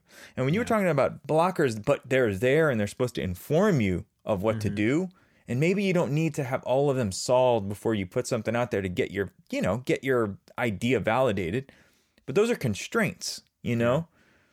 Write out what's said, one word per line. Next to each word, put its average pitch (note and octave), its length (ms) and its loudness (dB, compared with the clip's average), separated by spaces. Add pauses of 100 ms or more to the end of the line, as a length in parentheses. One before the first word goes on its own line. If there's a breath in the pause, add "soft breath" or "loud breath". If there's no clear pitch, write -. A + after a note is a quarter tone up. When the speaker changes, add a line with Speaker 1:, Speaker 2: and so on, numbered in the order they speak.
(380 loud breath)
Speaker 1:
And B2+ 80 -2
when C#3+ 80 0
you A3 80 0
were - 20 -4
Speaker 2:
Yeah. A#3 60 -6
Speaker 1:
talking G#3 180 2
about C#3 400 0
blockers, D3+ 560 0
but - 260 0
they're B2+ 240 4
there C3+ 360 2
and A#2 100 0
they're G#2 80 0
supposed - 280 -4
to - 60 -4
inform D3 600 0
you F#2+ 240 0 (180)
of G2+ 180 -2
what A2 200 0
to G#2+ 80 -2
Speaker 2:
Mm-hmm. G2+ 60 -2
Speaker 1:
do, C#3 340 0 (400 soft breath)
and A#2+ 100 -2
maybe F#3 240 2
you F#3+ 80 2
don't D#3 220 0
need D#3 220 0
to C#3+ 100 -4
have B2+ 180 -4
all C#3 260 2
of C3 60 2
them A#2 160 0
solved B2 560 2
before G#2+ 260 -2
you G2 120 -2
put B2 200 -4
something A2+ 300 -2
out A#2+ 160 -2
there G2+ 100 0
to F#2+ 80 -4
get F#2 220 -2
your, F#2+ 220 -4 (180)
you C#4 100 -4
know, G#2+ 180 0
get - 260 -2
your A#2 320 0 (200)
idea A#2 440 0
validated. G#2+ 680 0 (560 soft breath)
But C3+ 100 -8
those G#3+ 140 4
are A#3+ 60 0
constraints, - 840 -4 (200)
you A#2 140 -2
know? A#2 200 2
Speaker 2:
Yeah. E3 200 -6 (380 soft breath)